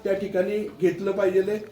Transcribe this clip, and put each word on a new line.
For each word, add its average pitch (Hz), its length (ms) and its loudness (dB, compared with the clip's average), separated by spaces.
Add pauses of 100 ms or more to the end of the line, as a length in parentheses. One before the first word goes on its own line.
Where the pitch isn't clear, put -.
त्या 196 100 0
ठिकाणी 202 460 0 (220)
घेतलं 185 300 2
पाहिजे. 190 480 2 (120)